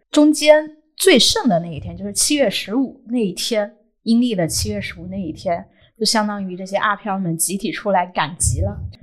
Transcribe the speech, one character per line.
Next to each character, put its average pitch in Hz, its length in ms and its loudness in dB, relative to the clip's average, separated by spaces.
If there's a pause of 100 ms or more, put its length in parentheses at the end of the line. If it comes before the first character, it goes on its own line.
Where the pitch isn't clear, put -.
(100)
中 302 220 6
间 302 360 6 (280)
最 359 200 6
盛 339 320 2
的 175 120 4
那 170 80 -8
一 156 100 -10
天， 165 180 -12
就 190 80 -12
是 202 80 -8
七 - 220 0
月 269 160 2
十 - 240 -6
五 262 320 -2
那 240 120 -4
一 202 140 -2
天， 208 400 -4 (300)
阴 226 180 2
历 240 140 2
的 170 140 0
七 - 240 -4
月 208 80 -6
十 - 200 -10
五 170 60 -12
那 185 100 -10
一 180 160 -6
天， 185 320 -4 (340)
就 220 60 -2
相 214 220 2
当 202 200 -6
于 180 100 -8
这 185 100 -10
些 196 100 -4
阿 202 200 0
飘 196 220 -4
们 170 180 -2
集 170 200 -2
体 202 140 -4
出 - 220 -4
来 180 140 2
赶 180 300 -4
集 - 240 0
了。 202 160 -4 (260)